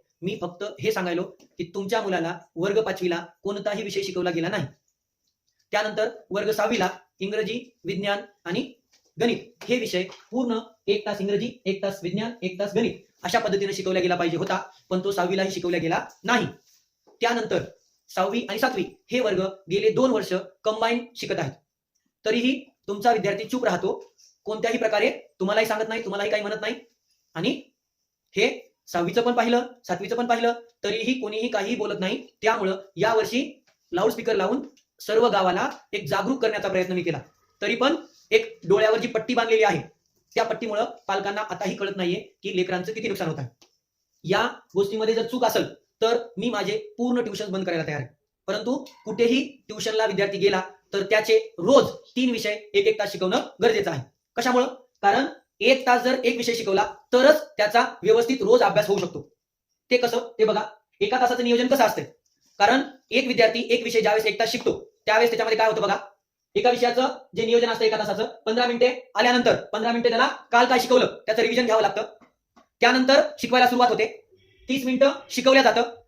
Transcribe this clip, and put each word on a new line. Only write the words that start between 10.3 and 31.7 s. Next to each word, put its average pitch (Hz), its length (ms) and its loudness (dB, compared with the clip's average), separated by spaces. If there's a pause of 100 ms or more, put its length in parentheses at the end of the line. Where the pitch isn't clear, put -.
पूर्ण 240 260 -2 (300)
एक 208 180 -2
तास 196 160 -6
इंग्रजी, 208 280 -2 (160)
एक 190 180 -4
तास 196 200 -6
विज्ञान, 214 280 -4 (100)
एक 185 180 -8
तास 202 160 -6
गणित 233 180 0 (300)
अशा 220 160 -2
पद्धतीने 196 340 -2
शिकवला 185 260 -2
गेला 175 160 0
पाहिजे 170 220 -2
होता, 185 200 -2 (320)
पण 185 100 -2
तो 196 120 -2
सहावीलाही 190 400 -2
शिकवला 175 260 -4
गेला 165 220 -2 (240)
नाही. 220 240 0 (760)
त्यानंतर 220 420 0 (460)
सहावी 196 400 -2
आणि 214 100 -6
सातवी 247 240 0 (280)
हे 247 80 0
वर्ग 202 200 0 (320)
गेले 214 200 2
दोन 254 200 2
वर्ष 196 220 -2 (300)
कंबाईन 226 360 0 (160)
शिकत 185 240 -6
आहेत. 139 120 -4 (760)
तरीही 240 280 0 (340)
तुमचा 208 240 0
विद्यार्थी 202 320 -2
चूप 247 220 -6
राहतो, 185 280 0 (520)
कोणत्याही 226 320 -2
प्रकारे 220 320 2 (300)
तुम्हालाही 214 280 0
सांगत 220 220 -4
नाही, 226 140 -4
तुम्हालाही 202 280 -4
काही 208 120 0
म्हणत 214 180 -6
नाही. 220 140 -4 (600)
आणि 190 260 -2 (760)
हे 220 140 2 (380)
सहावीचं 175 340 -2
पण 240 120 0
पाहिलं, 240 320 2 (180)
सातवीचं 190 320 -6
पण 240 120 -2
पाहिलं, 233 260 2 (300)
तरीही 226 380 -2
कोणीही 214 260 -4
काहीही 220 280 -2